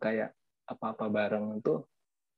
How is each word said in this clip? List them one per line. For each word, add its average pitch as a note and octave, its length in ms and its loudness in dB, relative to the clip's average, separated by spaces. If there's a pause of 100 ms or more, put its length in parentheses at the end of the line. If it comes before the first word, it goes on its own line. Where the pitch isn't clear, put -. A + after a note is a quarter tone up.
kayak A2 320 0 (320)
apa-apa A2 400 -6 (100)
bareng G#2+ 300 2 (200)
tuh D3+ 200 0 (520)